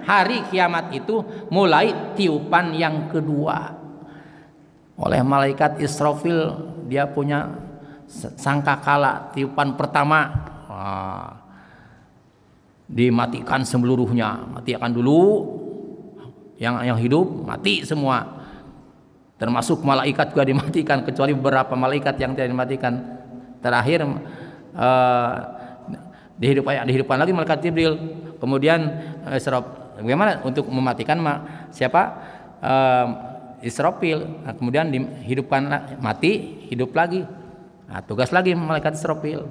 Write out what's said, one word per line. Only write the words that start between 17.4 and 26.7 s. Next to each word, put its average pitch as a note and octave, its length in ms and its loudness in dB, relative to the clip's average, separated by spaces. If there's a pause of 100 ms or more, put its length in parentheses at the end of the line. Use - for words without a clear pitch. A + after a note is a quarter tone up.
mati - 400 -2
semua, C3+ 560 -2 (960)
termasuk B2 480 0
malaikat C#3 480 2
juga C3+ 160 4
dimatikan, C#3+ 560 0
kecuali C#3 320 0
beberapa C3 400 2
malaikat C3+ 400 0
yang C3 160 -2
tidak C3 160 -2
dimatikan. B2+ 720 -2 (400)
Terakhir, A#2+ 400 2 (720)
eh, B2 600 4 (1080)
dihidup-, C3+ 320 4 (160)